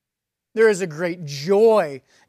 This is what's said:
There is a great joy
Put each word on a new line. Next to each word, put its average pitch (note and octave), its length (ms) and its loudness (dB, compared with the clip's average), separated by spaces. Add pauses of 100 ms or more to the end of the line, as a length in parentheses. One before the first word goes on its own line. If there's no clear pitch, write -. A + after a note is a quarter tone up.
(560)
There A3 140 4
is F#3 120 -2
a F#3+ 60 -4
great E3+ 380 -8
joy E3+ 760 0 (280)